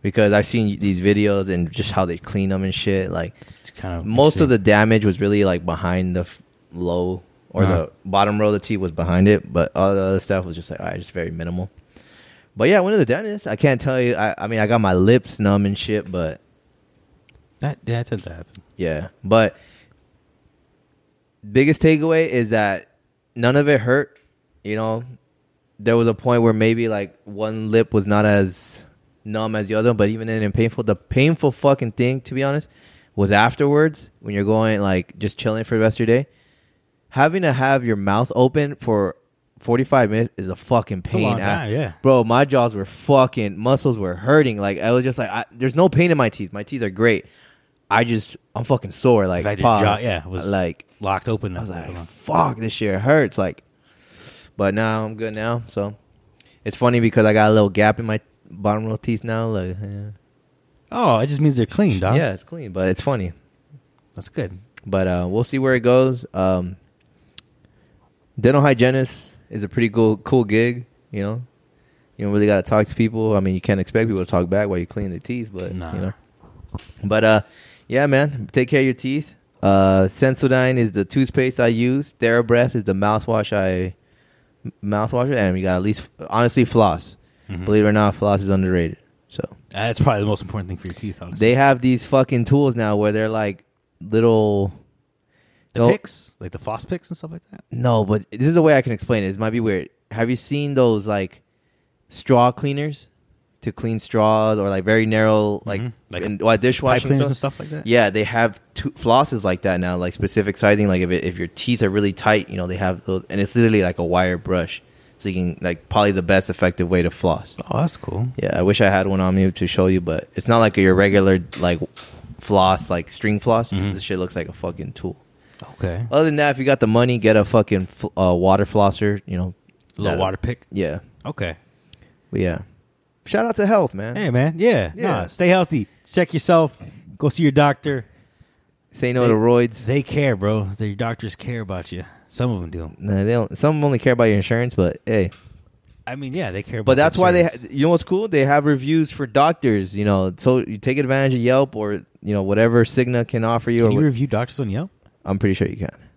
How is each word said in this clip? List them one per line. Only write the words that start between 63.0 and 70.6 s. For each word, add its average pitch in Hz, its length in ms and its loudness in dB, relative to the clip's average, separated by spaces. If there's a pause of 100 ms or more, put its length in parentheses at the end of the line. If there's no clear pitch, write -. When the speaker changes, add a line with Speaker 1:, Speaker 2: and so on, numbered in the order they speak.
Speaker 1:
funny. 98 320 -4 (840)
Speaker 2:
That's - 140 -16
good. 92 280 -10 (260)
Speaker 1:
But, 95 240 -2
uh, 90 220 -2
we'll 110 140 0
see 135 160 -4
where 131 160 2
it 120 60 -2
goes. 127 520 2
Um, 92 440 -2 (1600)
dental 135 220 4
hygienist 131 720 2 (160)
is 107 140 -8
a 98 60 -8
pretty 117 200 0
cool, 110 280 2
cool 127 260 0
gig. 120 420 0 (260)